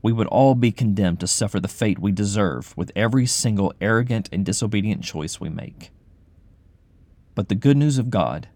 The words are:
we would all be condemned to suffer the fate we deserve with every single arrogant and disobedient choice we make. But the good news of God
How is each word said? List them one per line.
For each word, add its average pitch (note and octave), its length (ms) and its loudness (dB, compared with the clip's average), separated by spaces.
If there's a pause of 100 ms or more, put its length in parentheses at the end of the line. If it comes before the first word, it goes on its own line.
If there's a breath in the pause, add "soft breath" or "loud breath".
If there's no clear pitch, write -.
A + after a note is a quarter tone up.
we A#2 100 0
would A2+ 160 0
all C3+ 280 4
be A#2+ 180 2
condemned G2 480 0
to F2+ 60 -4
suffer - 340 -2
the F2+ 80 -4
fate G#2+ 300 -2
we G2 120 0
deserve G2 640 -2
with - 180 -6
every A#2 320 2
single G#2 540 0
arrogant A2+ 540 0
and F#2+ 120 -2
disobedient G#2 560 -2
choice - 380 -8
we D#2+ 80 -8
make. - 440 -12 (1400)
But G2 120 -2
the G2+ 80 0
good C#3 220 4
news C#3+ 200 2
of B2 120 -2
God D#2+ 460 -2